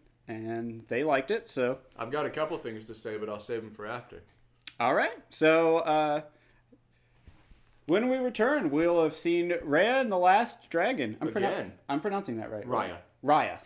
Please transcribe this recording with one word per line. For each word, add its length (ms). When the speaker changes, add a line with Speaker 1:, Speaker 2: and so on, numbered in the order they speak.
Speaker 1:
and 600
they 140
liked 280
it. 180
So 300
Speaker 2:
I've 140
got 140
a 40
couple 300
things 260
to 100
say, 220
but 120
I'll 100
save 240
'em 80
for 160
after. 340
Speaker 1:
All 140
right. 240
So, 500
uh, 420
when 220
we 80
return, 520
we'll 320
have 120
seen 360
Raya 340
and 120
the 60
Last 520
Dragon. 500
I'm 100
pronou- 60
Speaker 2:
Again. 220
Speaker 1:
I'm 100
pronouncing 380
that 140
right, 140
Speaker 2:
Raya. 320
Speaker 1:
right? 340
Raya. 80